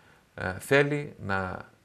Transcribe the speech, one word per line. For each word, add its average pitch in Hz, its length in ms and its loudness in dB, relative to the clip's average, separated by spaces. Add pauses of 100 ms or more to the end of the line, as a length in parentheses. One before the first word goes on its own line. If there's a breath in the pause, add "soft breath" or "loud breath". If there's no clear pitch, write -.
(360 soft breath)
ε, 92 240 -4
θέλει 143 560 2 (100)
να 95 440 -4 (160)